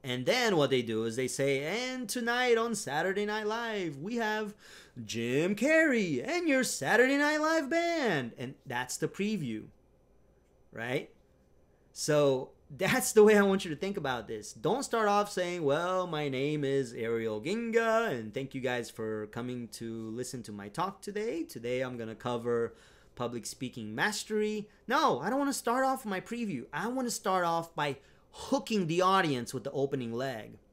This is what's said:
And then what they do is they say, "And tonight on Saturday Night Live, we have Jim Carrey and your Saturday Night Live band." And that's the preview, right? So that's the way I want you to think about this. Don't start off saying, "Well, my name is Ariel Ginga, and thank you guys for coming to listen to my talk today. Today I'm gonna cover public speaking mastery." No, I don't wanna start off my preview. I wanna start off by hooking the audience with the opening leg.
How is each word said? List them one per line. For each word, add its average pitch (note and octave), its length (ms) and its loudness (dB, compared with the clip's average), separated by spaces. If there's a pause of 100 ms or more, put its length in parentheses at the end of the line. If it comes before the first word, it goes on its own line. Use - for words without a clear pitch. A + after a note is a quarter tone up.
And B2+ 220 -4
then A3 300 4
what C#3+ 140 6
they B2+ 120 4
do A2 220 -2
is A2+ 140 -2
they C3 100 0
say, C3+ 360 0
"And B3 440 -4
tonight A#3+ 500 2
on A3+ 180 0
Saturday F#3 500 -2
Night G#3+ 200 -4
Live, G#3 520 -4
we G3+ 180 -8
have G#3+ 400 -2 (480)
Jim A#2+ 500 0
Carrey A#3 720 2
and E4+ 220 -2
your C4 160 4
Saturday A#3 540 4
Night D4+ 240 2
Live D#4 280 2
band." C#4+ 680 0
And C3 180 -8 (100)
that's B2+ 300 -4
the D3+ 140 -2
preview, D#3 560 -4 (1040)
right? B2 380 -4 (840)
So C#3+ 600 2 (180)
that's G3 420 0
the G#3+ 120 10
way G#3+ 140 10
I G3+ 40 8
want F#3+ 240 4
you E3 60 -6
to C#3+ 40 -2
think G3 220 -6
about B2 320 -4
this. G#2+ 240 -10
Don't F3+ 300 0
start A3 260 2
off G3+ 200 2
saying, F3 340 -2
"Well, F3 440 2
my D3+ 220 -2
name C#3+ 340 0
is C3+ 300 0
Ariel A2+ 480 -2
Ginga, A3+ 680 2
and A2+ 240 -4
thank C3+ 220 -6
you C3 60 -6
guys B2 280 -2
for A2 380 -6
coming A#2+ 420 -8
to A2+ 420 -10
listen B2 320 -8
to G#2+ 100 -12
my G2+ 160 -12
talk F#3 320 -6
today. A3 420 -6
Today B2 380 -4
I'm B2+ 160 -4
gonna A2+ 180 -8
cover A#2 600 -2 (400)
public A#2+ 300 -6
speaking A2+ 480 -8
mastery." G#3 760 -2 (180)
No, B3 320 2
I E3 100 -4
don't C4+ 100 0
wanna C#4 140 0
start B3 300 0
off C4 220 0
my F#3+ 160 -4
preview. G3 500 -6
I E3 160 -4
wanna B3+ 240 -2
start F#3 320 2
off E3 320 0
by D3 220 -2 (340)
hooking G#3+ 540 0
the E3 160 2
audience E3 500 4
with A#2+ 120 -6
the C#3 80 -6
opening C3+ 420 -2
leg. A2+ 460 -6 (140)